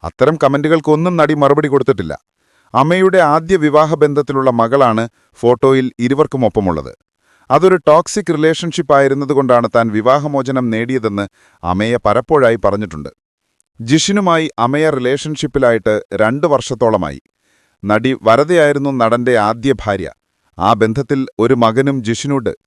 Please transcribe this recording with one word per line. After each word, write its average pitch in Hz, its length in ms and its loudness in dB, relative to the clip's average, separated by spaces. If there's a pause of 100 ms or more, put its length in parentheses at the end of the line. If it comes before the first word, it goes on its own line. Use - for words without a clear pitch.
അത്തരം 139 340 -2
കമന്റുകൾക്കൊന്നും 151 800 0
നടി 156 180 0
മറുപടി 143 340 2
കൊടുത്തിട്ടില്ല. 104 460 -2 (600)
അമയുടെ 180 440 2
ആദ്യ 160 380 2
വിവാഹ 151 380 2
ബന്ധത്തിലുള്ള 143 560 0
മകളാണ് 117 540 2 (340)
ഫോട്ടോയിൽ 131 480 2 (120)
ഇരുവർക്കുമൊപ്പമുള്ളത്. 113 960 -2 (580)
അതൊരു 180 260 4
ടോക്സിക് 165 580 0
റിലേഷൻഷിപ്പ് 156 600 -2
ആയിരുന്നതുകൊണ്ടാണ് 135 720 2
താൻ 117 220 0
വിവാഹമോചനം 131 800 -2
നേടിയതെന്ന് 110 540 -4 (380)
അമയ 104 340 -2
പലപ്പോഴായി 117 600 2
പറഞ്ഞിട്ടുണ്ട്. 95 540 -4 (720)
ജിഷിനുമായി 160 680 0 (120)
അമയ 139 320 0
റിലേഷൻഷിപ്പിലായിട്ട് 131 1040 -2 (200)
രണ്ട് 123 320 0
വർഷത്തോളമായി. 110 760 -2 (640)
നടി 110 280 -2 (120)
വരദയായിരുന്നു 143 680 2
നടന്റെ 120 460 0
ആദ്യ 113 360 0
ഭാര്യ. 98 360 -4 (500)
ആ 98 140 2
ബന്ധത്തിൽ 117 480 0 (180)
ഒരു 117 160 2
മകനും 127 480 0
ജിഷിനുണ്ട്. 117 500 -4 (140)